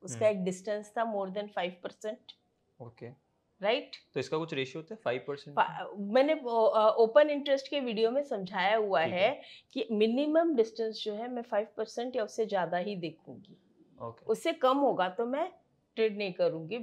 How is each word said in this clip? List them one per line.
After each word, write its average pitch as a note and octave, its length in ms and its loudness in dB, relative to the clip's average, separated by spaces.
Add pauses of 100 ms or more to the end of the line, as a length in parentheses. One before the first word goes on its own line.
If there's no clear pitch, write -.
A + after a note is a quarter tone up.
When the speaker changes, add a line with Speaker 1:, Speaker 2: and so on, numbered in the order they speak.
Speaker 1:
उसका C3 260 -4
Speaker 2:
हम्म। G#3 100 4
Speaker 1:
एक F#3 60 -4
डिस्टेंस G#3 540 -6
था A3+ 60 0 (100)
more G3 180 -2
than G#3 180 -6
five F#3 320 -4
percent। - 520 -12 (460)
Speaker 2:
ओके। A#2 300 -16 (520)
Speaker 1:
राइट? B3+ 340 -2 (180)
Speaker 2:
तो C#3+ 60 -2
इसका D#3+ 180 -4
कुछ D#3+ 160 -4
रेशियो C3+ 280 -6
होता - 140 -14
है - 60 -20
फ़ाइव C3 260 -4
परसेंट? C#3+ 280 -10
Speaker 1:
फा-, F3+ 420 -2
मैंने B3 360 2
वो, A#3+ 300 2
अ, G#3+ 320 6
ओपन A#3 340 8
इंटरेस्ट C#4+ 400 0
के D4 100 -2
वीडियो A3+ 320 0
में C#4 120 0
समझाया G3+ 540 0
हुआ F#3+ 260 2
Speaker 2:
ठीक E3+ 100 0
Speaker 1:
है F#3+ 160 4
Speaker 2:
है। - 120 -4 (320)
Speaker 1:
कि A#3+ 180 -4
मिनिमम D4 640 2
डिस्टेंस A3 480 0
जो G#3+ 100 -4
है A3+ 180 -8
मैं A#3+ 100 -6
फ़ाइव A3 260 -2 (100)
परसेंट A#3+ 380 -6
या A3 80 0
उससे A3 220 -2
ज़्यादा F3+ 320 0
ही G3+ 180 -4
देखूंगी। D3+ 640 -12 (440)
Speaker 2:
ओके। A#2 240 -12
Speaker 1:
उससे A3 280 0
कम C4+ 240 2
होगा F#3 320 2
तो A#3 160 -4
मैं D4+ 260 -4 (460)
ट्रेड A3 200 0
नहीं G3+ 160 -4
करूंगी, E3 500 -2